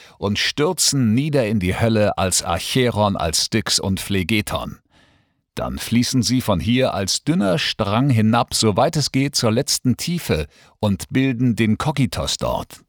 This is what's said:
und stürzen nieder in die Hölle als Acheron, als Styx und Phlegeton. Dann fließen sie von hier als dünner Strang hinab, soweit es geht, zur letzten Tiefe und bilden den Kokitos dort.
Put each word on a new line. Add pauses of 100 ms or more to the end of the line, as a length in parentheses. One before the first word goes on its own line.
(180)
und
stürzen
nieder
in
die
Hölle
als
Acheron,
als
Styx
und
Phlegeton. (720)
Dann
fließen
sie
von
hier
als
dünner
Strang
hinab,
soweit
es
geht,
zur
letzten
Tiefe (320)
und
bilden
den
Kokitos
dort.